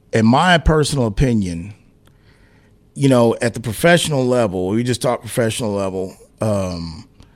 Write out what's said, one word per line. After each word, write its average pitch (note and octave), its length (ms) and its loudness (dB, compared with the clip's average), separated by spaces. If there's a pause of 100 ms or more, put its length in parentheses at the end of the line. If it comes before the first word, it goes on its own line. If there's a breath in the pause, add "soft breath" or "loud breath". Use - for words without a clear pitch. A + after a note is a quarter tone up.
(120)
in A2+ 140 2
my D#3 320 4
personal C#3+ 480 0
opinion, G2+ 680 -2 (1200 soft breath)
you C#3 140 2
know, A#2 320 4
at A#2+ 140 -2
the A#2 60 -10
professional D3 680 0
level, G2 440 0
we A2 120 0
just B2 200 -4
talk A#2+ 180 -2
professional A2 500 -4
level, F#2+ 460 -6 (240)
um, F2+ 680 -6 (280 soft breath)